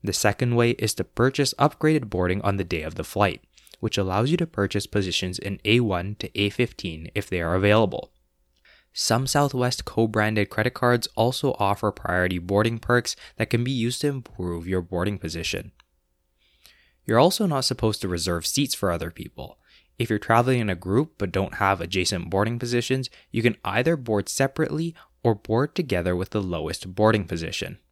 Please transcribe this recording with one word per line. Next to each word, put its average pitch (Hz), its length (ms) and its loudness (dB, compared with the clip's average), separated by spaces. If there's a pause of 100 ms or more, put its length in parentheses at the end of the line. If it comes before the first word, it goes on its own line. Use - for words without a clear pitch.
The 98 100 -4
second 120 420 2
way 120 160 4
is 110 220 -2
to - 100 -4
purchase 135 560 0
upgraded 151 500 2
boarding 92 320 0
on 98 160 0
the 98 60 -2
day 85 200 -4
of 85 120 -8
the 90 80 -8
flight, 98 380 0 (380)
which - 180 -2
allows 101 340 2
you 170 60 2
to 160 100 0
purchase 101 400 -2
positions 90 500 -2
in 98 260 -8
A 117 180 6
one 98 340 -2
to - 240 -8
A 101 100 2
fifteen - 640 -6
if - 160 -6
they 87 120 -2
are 82 120 0
available. 101 600 2 (800)
Some 123 340 0
Southwest 131 580 0
co-branded 107 640 2
credit 113 240 -2
cards 123 420 2
also 123 440 0
offer 101 320 2
priority 90 480 0
boarding 104 400 2
perks - 360 0 (200)
that - 160 -2
can 120 120 2
be 127 80 -2
used 123 300 -2
to 147 60 0
improve 90 600 -6
your 92 140 0
boarding 90 380 -2
position. - 540 -6 (1300)
You're 110 140 4
also 190 260 4
not 139 200 0
supposed 113 360 0
to 104 60 -4
reserve 87 380 -2
seats - 300 0
for 95 160 0
other 82 200 -4
people. - 480 -16 (380)
If 117 120 -2
you're 104 100 2
traveling 120 400 4
in 107 100 0
a 90 60 0
group 104 420 0
but 95 140 -4
don't 95 240 -2
have 98 240 2
adjacent 87 500 -2
boarding 107 300 0
positions, 123 500 -2 (220)
you 117 100 0
can 113 220 4
either 131 320 2
board 117 320 0
separately 156 680 -2 (300)
or 113 100 4
board 120 400 0
together 90 420 0
with 92 160 -4
the 107 100 0
lowest 87 520 -6
boarding 107 300 4
position. 87 560 -6 (120)